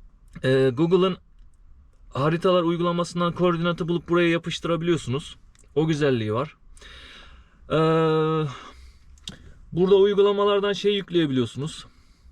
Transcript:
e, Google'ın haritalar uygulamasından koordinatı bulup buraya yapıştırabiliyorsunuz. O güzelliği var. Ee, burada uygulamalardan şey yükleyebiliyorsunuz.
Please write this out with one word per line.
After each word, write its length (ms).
e, 260
Google'ın 480
haritalar 540
uygulamasından 680
koordinatı 540
bulup 220
buraya 200
yapıştırabiliyorsunuz. 1080
O 120
güzelliği 460
var. 240
Ee, 60
burada 240
uygulamalardan 800
şey 220
yükleyebiliyorsunuz. 920